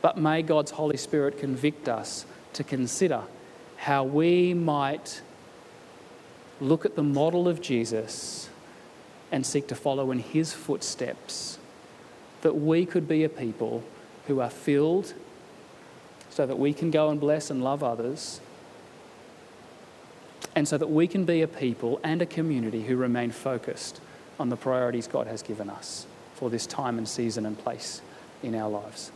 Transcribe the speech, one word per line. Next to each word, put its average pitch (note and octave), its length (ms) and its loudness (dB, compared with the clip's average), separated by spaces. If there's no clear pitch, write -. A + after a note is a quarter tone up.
but E3+ 140 4
may D#3+ 260 4
God's D#3 280 4
Holy D3+ 260 0
Spirit C#3+ 420 0
convict C#3 500 0
us A2 360 -4
to D3+ 100 -6
consider C3 600 0
how C#3 260 2
we F3 500 6
might D3 680 0
look D3 240 2
at - 100 0
the D#3 80 0
model D#3+ 460 4
of E3+ 120 0
Jesus A2+ 880 -2
and C3+ 120 0
seek C#3+ 240 0
to B2 60 -4
follow C3+ 380 0
in B2 80 0
his D#3 320 0
footsteps, - 1040 -6
that D#3+ 120 6
we D#3+ 320 4
could E3 220 0
be D#3 160 4
a D3+ 40 2
people A#2 540 -4
who C3+ 120 2
are A#2+ 100 -2
filled D#3 640 2
so C#3+ 160 0
that C3 120 -4
we C#3+ 140 2
can E3 180 0
go D3+ 200 4
and D3 100 0
bless D3+ 300 2
and C3 120 -2
love C#3 200 0
others, A#2+ 580 -4
and D3 100 4
so D3 120 0
that D3+ 100 0
we D#3 180 6
can F#3 180 0
be E3 180 4
a D#3 60 2
people B2 540 -2
and D#3+ 200 0
a E3+ 40 2
community B2 580 0
who B2+ 120 0
remain B2 340 0
focused - 680 -6
on C3 80 0
the A#2+ 80 0
priorities B2 500 0
God C3 200 -2
has A2+ 160 -8
given G#2 260 -6
us - 380 -12
for B2+ 140 -4
this A2+ 180 -2
time B2 300 -2
and A2+ 100 -4
season A2+ 380 -2
and G#2+ 140 -4
place - 420 -6
in A2+ 120 -2
our A2 160 -2
lives. - 440 -8